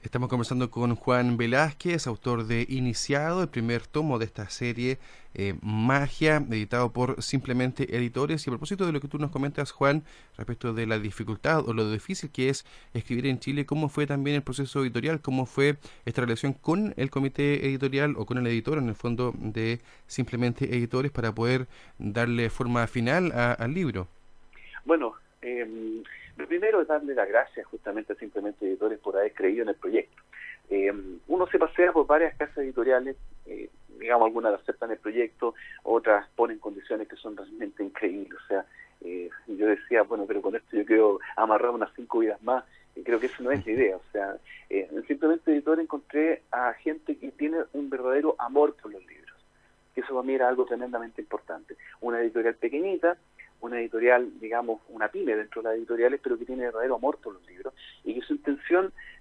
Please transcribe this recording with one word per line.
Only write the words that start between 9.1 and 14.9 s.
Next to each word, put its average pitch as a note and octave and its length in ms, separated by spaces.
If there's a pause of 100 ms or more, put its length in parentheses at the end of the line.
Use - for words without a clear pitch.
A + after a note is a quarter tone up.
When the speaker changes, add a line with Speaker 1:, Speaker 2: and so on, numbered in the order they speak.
Speaker 1:
nos D3 140
comentas, C#3 400
Juan, C#3+ 320 (340)
respecto A#2 360
de A2+ 140
la A2 120
dificultad A2 680
o A#2 60
lo A2 180
difícil C3+ 440
que B2+ 160
es - 160 (280)
escribir A#2+ 340
en B2+ 120
Chile, C#3 260
¿cómo D3+ 220
fue D3 180
también C#3+ 300
el C#3+ 80
proceso C3+ 400
editorial? C3+ 380